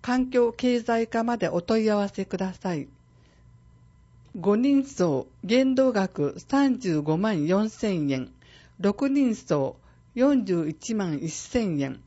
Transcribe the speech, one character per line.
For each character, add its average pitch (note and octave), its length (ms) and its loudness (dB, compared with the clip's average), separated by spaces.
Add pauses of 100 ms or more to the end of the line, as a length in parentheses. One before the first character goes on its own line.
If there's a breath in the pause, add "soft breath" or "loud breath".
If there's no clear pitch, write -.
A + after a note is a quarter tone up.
環 B3+ 300 -2
境 A#3+ 220 2
経 B3 280 0
済 A3+ 260 0
課 A3+ 180 -2
ま A#3+ 120 -2
で - 120 0
お E3+ 140 -2
問 A3 220 0
い G#3+ 60 2
合 G#3 60 2
わ G3+ 120 0
せ G3 160 -8
く G3 120 -8
だ F#3 180 -4
さ F3+ 220 -6
い。 C#3 120 -8 (1500 soft breath)
五 G3 180 2
人 C4+ 280 2
層、 E3 420 -2 (180)
限 B3+ 300 2
度 C4 180 4
額 F3+ 460 -2
三 C4+ 400 0
十 D#3+ 220 -2
五 D#3 160 0
万 F#3 300 0
四 G#3 240 0
千 F3 400 -2
円。 C3 200 -4 (480 soft breath)
六 G3+ 300 0
人 C4+ 260 2
層、 D3 420 -2 (380 soft breath)
四 B3+ 300 4
十 E3+ 240 0
一 F#3 260 -6
万 F3+ 280 -2
一 D#3+ 100 -6
千 F#3+ 480 -2
円。 C3+ 260 -6